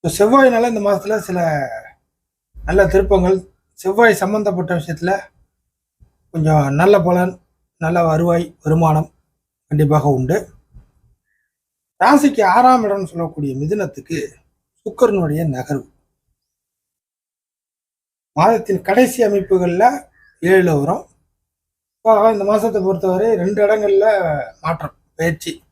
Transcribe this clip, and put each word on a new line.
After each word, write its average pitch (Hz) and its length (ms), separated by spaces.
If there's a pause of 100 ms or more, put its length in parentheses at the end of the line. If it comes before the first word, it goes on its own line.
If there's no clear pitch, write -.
So, 170 80
செவ்வாயினால 240 580
இந்த 220 120
மாசத்துல 202 380
சில 165 500 (960)
நல்ல 185 220
திருப்பங்கள், 185 640 (240)
செவ்வாய் 208 420
சம்பந்தப்பட்ட 190 600
விஷயத்துல 170 460 (1080)
கொஞ்சம் 151 440
நல்ல 190 260
பலன், 180 400 (380)
நல்ல 170 260
வருவாய், 170 580
வருமானம் 156 500 (560)
கண்டிப்பாக 147 400
உண்டு. 135 400 (1600)
ராசிக்கு 269 400
ஆறாம் 240 400
இடம்னு 196 220
சொல்லக்கூடிய 156 500
மிதுனத்துக்கு 160 720 (560)
சுக்கிரனுடைய 175 640
நகர்வு 127 420 (2500)
மாதத்தின் 196 500
கடைசி 247 400
அமைப்புகள்ல 196 840 (360)
ஏழுல 175 380
வரும். 170 280 (880)
இப்போ 220 360
இந்த 202 120
மாசத்தை 214 380
பொறுத்தவரை 190 540
ரெண்டு 202 300
இடங்கள்ல 208 380 (560)
மாற்றம், 156 360 (200)
பயிற்சி. 165 560